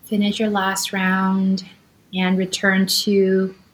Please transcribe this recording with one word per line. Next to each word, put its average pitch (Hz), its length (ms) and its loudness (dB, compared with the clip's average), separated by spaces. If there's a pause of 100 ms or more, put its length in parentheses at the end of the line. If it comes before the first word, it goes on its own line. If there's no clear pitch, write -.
finish 202 340 0
your 220 100 0
last 190 420 -2
round 190 720 0 (480)
and 185 280 0
return 190 480 0
to 190 680 2 (200)